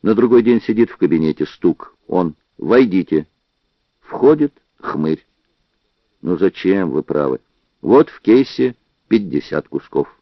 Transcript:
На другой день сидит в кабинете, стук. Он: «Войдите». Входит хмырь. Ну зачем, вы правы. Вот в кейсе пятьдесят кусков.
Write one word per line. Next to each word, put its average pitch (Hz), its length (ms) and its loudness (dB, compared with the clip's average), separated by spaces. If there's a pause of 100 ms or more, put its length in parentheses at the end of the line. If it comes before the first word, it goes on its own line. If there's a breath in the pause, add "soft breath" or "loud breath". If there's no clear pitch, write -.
На 107 120 0
другой 117 280 4
день 117 180 2
сидит 113 300 -2
в - 80 -20
кабинете, 78 480 0
стук. - 500 -4 (100)
Он: 85 280 -2 (240)
«Войдите». 92 680 0 (720)
Входит 147 520 0 (260)
хмырь. 78 460 -6 (960)
Ну 87 160 -4
зачем, 92 540 -2
вы 73 140 -4
правы. 71 360 -4 (400)
Вот 123 300 2
в - 100 -20
кейсе 127 540 0 (340)
пятьдесят 78 600 -4
кусков. - 540 -8